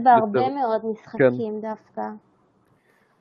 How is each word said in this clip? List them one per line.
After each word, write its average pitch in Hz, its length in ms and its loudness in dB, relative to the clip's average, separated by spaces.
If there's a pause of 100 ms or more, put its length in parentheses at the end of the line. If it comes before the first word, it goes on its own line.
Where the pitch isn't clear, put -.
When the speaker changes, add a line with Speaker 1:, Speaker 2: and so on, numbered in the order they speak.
Speaker 1:
בהרבה 226 360 4
Speaker 2:
יותר. 262 140 0
Speaker 1:
מאוד 226 280 -2
Speaker 2:
כן. 220 60 -8
Speaker 1:
משחקים 214 720 -2
דווקא. 220 400 -12 (1200)